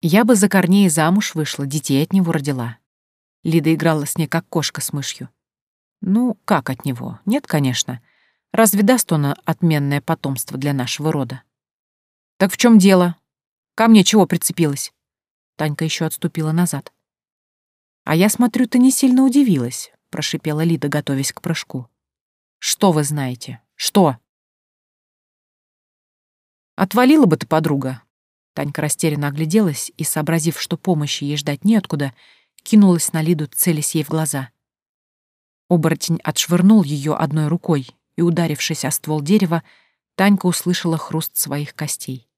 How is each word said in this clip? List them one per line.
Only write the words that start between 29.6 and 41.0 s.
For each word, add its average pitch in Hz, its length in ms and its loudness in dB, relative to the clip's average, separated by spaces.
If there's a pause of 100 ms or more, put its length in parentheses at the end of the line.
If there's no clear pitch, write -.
и, 160 60 -8
сообразив, 156 560 -2
что - 180 -6
помощи 151 460 -2
ей 147 140 -4
ждать 143 280 -6
неоткуда, 175 480 0 (500)
кинулась 196 500 4
на 160 80 -2
Лиду, 156 260 0
целясь - 480 -2
ей 156 80 0
в - 60 -10
глаза. 147 400 -4 (1200)
Оборотень 160 540 0
отшвырнул 180 600 2
ее 143 320 -4
одной 156 320 -2
рукой, 151 400 -2 (280)
и, 160 60 -2
ударившись 165 640 -2
о 139 60 -4
ствол 151 300 -6
дерева, 170 420 0 (520)
Танька 196 300 2
услышала 175 520 -2
хруст - 380 -8